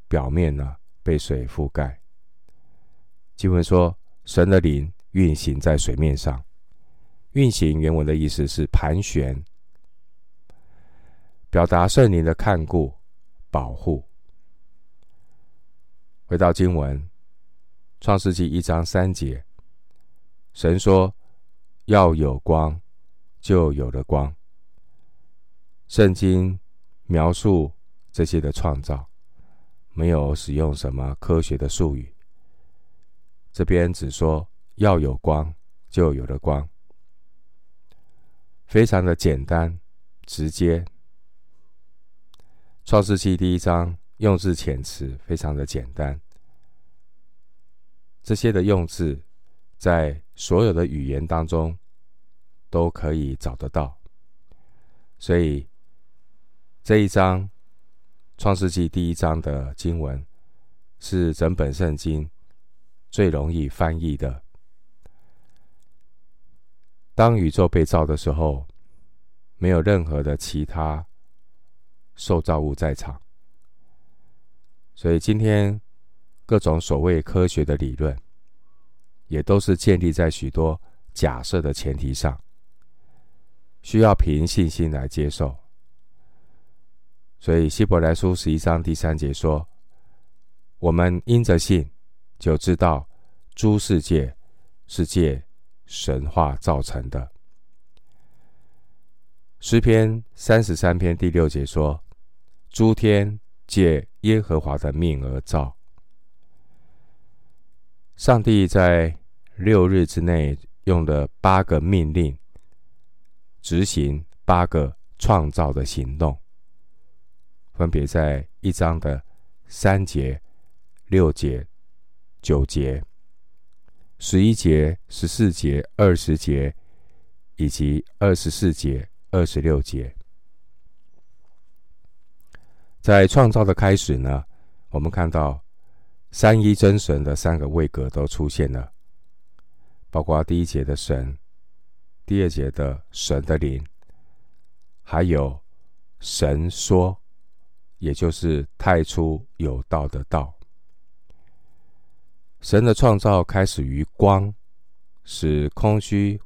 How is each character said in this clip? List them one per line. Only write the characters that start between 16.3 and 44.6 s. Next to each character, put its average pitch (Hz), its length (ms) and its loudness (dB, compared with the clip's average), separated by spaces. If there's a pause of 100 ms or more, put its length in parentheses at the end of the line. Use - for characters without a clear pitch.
到 87 160 6
经 90 240 4
文， 69 320 -2 (920)
《创 101 180 4
世 92 160 2
纪》 85 140 0
一 76 140 0
章 85 240 0
三 92 260 2
节， 65 320 -4 (1120)
神 85 240 4
说 95 340 6 (720)
：“要 95 280 8
有 71 260 2
光， 80 400 2 (600)
就 85 340 4
有 67 160 -2
了 64 140 -4
光。” 71 300 0 (1500)
圣 101 260 6
经 92 460 2 (460)
描 - 280 4
述 82 380 4 (400)
这 - 120 0
些 82 160 2
的 73 120 0
创 71 300 0
造， 69 220 -6 (880)
没 82 160 2
有 73 260 2
使 - 180 -6
用 76 220 2
什 67 180 -4
么 67 220 -4
科 82 260 2
学 71 160 -2
的 69 120 -2
术 76 260 0
语， 62 180 -10 (1400)
这 92 100 0
边 87 300 6
只 69 180 -4
说 78 340 2 (300)
要 98 240 6
有 67 180 2
光， 78 360 2 (360)
就 82 240 4
有 64 120 -4
了 65 140 -4
光， 73 280 0 (2000)
非 113 200 6
常 95 180 4
的 87 120 4
简 69 300 2
单 82 320 0 (480)
直 78 240 -4
接。 85 340 2 (2000)
创 104 200 6
世 98 140 2
纪 92 200 2
第 90 160 2
一 90 60 2
章 85 360 0 (220)
用 104 200 4
字 90 160 0
遣 67 300 -4